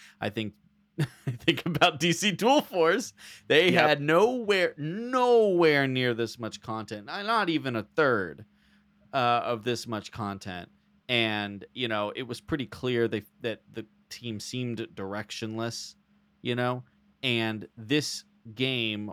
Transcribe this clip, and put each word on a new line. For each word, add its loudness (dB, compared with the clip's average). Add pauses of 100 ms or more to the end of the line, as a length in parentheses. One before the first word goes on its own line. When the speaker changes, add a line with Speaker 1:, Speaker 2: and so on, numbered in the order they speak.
(220)
Speaker 1:
I -2
think, -6 (220)
<laughs> -20
I -6
think -2
about 2
D 2
C 0
Dual 4
Force. 2 (340)
They 6
Speaker 2:
Yep. 6
Speaker 1:
had 4
nowhere, 2
nowhere 4
near 2
this -4
much -10
content. -8
Not, -10
not 0
even -2
a -2
third, 0 (680)
uh, 2
of -2
this -2
much -6
content. -8 (380)
And, -2 (100)
you -4
know, 0
it -6
was -10
pretty -6
clear 0
they, -2 (200)
that -6 (100)
the -12 (240)
team -10
seemed -6 (160)
directionless, -8 (480)
you -4
know? -2 (400)
And -2
this -2 (300)
game, -4